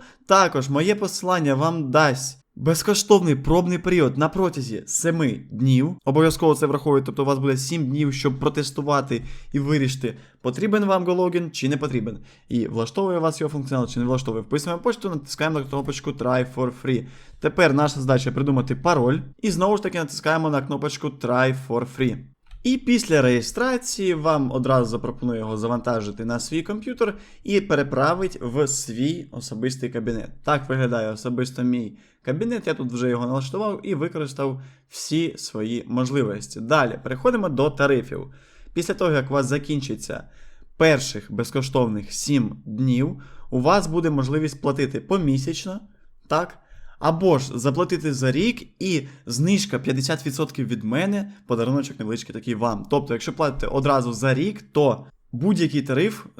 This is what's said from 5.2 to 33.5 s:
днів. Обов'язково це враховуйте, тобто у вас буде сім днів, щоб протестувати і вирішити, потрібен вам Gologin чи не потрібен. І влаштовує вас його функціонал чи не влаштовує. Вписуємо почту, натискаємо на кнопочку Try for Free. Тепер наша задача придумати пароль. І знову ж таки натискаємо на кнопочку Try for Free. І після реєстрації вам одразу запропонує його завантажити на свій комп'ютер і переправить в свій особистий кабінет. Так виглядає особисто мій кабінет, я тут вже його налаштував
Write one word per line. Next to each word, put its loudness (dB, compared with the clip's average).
днів. 4
Обов'язково 4
це 2
враховуйте, 2
тобто -2
у 2
вас 2
буде 2
сім -2
днів, 0
щоб -2
протестувати -2
і 0
вирішити, 0
потрібен 0
вам 2
Gologin 0
чи -2
не 0
потрібен. -4
І 0
влаштовує -2
вас 0
його -2
функціонал -2
чи -6
не 0
влаштовує. -2
Вписуємо -4
почту, -2
натискаємо -2
на -6
кнопочку -6
Try 0
for 0
Free. 0
Тепер 4
наша 2
задача 2
придумати 0
пароль. 2
І 2
знову 2
ж -4
таки -4
натискаємо 0
на 2
кнопочку -4
Try 2
for 0
Free. 0
І 2
після 4
реєстрації 0
вам 0
одразу 2
запропонує -4
його -4
завантажити -2
на -2
свій -4
комп'ютер -4
і 2
переправить 0
в 0
свій -4
особистий -4
кабінет. -4
Так 0
виглядає 0
особисто -4
мій -2
кабінет, -2
я 0
тут -4
вже 0
його 0
налаштував -2